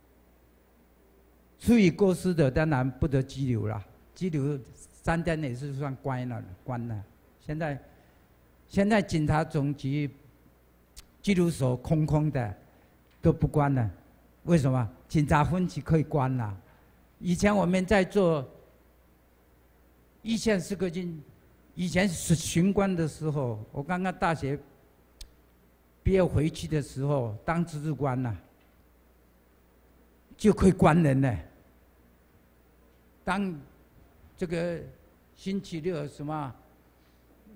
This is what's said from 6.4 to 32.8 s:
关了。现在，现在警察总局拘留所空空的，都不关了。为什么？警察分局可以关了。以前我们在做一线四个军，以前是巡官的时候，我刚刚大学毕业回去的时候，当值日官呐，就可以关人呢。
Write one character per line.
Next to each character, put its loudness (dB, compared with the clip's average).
关 -8
了。 -8
现 -10
在， -4
现 2
在 4
警 0
察 2
总 -2
局 -4
拘 2
留 4
所 0
空 0
空 2
的， -4
都 4
不 2
关 2
了。 0
为 4
什 4
么？ 0
警 2
察 4
分 0
局 -8
可 2
以 2
关 -2
了。 -6
以 -2
前 2
我 2
们 2
在 4
做 2
一 -4
线 2
四 -6
个 -4
军， -8
以 -4
前 2
是 0
巡 2
官 2
的 0
时 -4
候， -4
我 -8
刚 -4
刚 -2
大 0
学 -4
毕 0
业 6
回 2
去 -8
的 -2
时 -8
候， -2
当 -2
值 -10
日 -4
官 -2
呐， -4
就 6
可 6
以 8
关 6
人 4
呢。 2